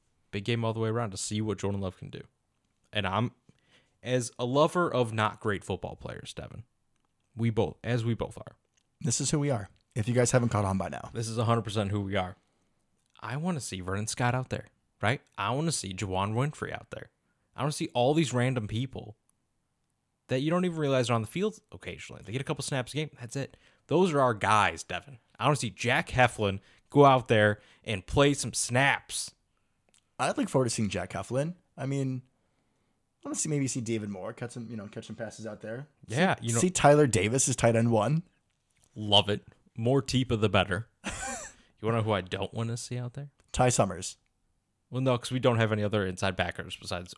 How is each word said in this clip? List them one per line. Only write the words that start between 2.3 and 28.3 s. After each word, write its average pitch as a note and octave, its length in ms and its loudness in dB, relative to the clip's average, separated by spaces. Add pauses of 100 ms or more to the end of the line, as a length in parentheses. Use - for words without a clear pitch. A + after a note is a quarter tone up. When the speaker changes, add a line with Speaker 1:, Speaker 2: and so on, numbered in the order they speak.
Speaker 1:
And G#2 140 -2
I'm, G#2+ 260 0 (720)
as B2+ 360 -2
a B2 80 -4
lover D#3+ 480 2
of A#2 200 2
not G#2+ 260 0
great G2+ 240 -2
football - 320 -6
players, - 380 -12
Devin, - 300 -12 (720)
we A#2 140 0
both, G#2+ 340 0
as A#2 200 -2
we A#2 100 0
both - 240 -6
are. - 180 -18 (460)
Speaker 2:
This B2+ 200 -2
is C3 100 -2
who D#3 80 2
we C#3+ 100 0
are. G#2+ 200 -2 (260)
If A2 120 0
you B2 60 0
guys B2 180 4
haven't A#2+ 180 4
caught G#2 160 0
on F#2+ 120 0
by F2+ 120 -2
now. B1+ 240 -10
Speaker 1:
This A2+ 140 -6
is A2+ 100 -6
a A#2 80 0
hundred A#2 180 2
percent G2+ 280 -2
who G#2 100 0
we G2 140 -4
are. F2+ 200 -2 (840)
I A#2 160 -8
wanna E3 240 -2
see F#2+ 200 -8
Vernon G2 260 -4
Scott B2 280 0
out B2+ 140 -4
there, - 180 -8 (340)
right? A2+ 200 0 (160)
I G2+ 140 -2
wanna D3+ 200 0
see G2 220 -6
Juwann F#2+ 400 -2
Winfree C#3 400 -4
out - 160 -14
there. - 200 -12 (460)
I - 60 -8
wanna D3 120 -2
see - 200 -6
all B2 200 2
these D3 200 2
random B2 340 0
people A2 480 -6 (1120)
that C3 140 -2
you D3+ 80 -2
don't F3+ 160 2
even E3+ 120 -2
realize C3+ 320 2
are B2 40 4
on A2+ 80 2
the G#2+ 60 -4
field F#3+ 320 -4 (120)
occasionally. - 540 -14
They F#2+ 60 -12
get C3 100 -4
a - 40 -6
couple C#3+ 180 -6
snaps B2+ 300 -4
a C3+ 40 -6
game. D3+ 220 -6
That's A#2+ 160 -12
it. C#3 200 -8 (320)
Those F3 260 4
are C#3+ 60 4
our B2 140 6
guys, G2 500 4
Devin. F2+ 360 -10 (200)
I A2 60 -2
wanna D3 120 6
see A#2 120 -4
Jack B2 400 0
Heflin A2 500 2 (300)
go C#3+ 160 8
out B2+ 220 6
there G#2+ 320 6 (240)
and G2 220 -6
play C#3+ 280 4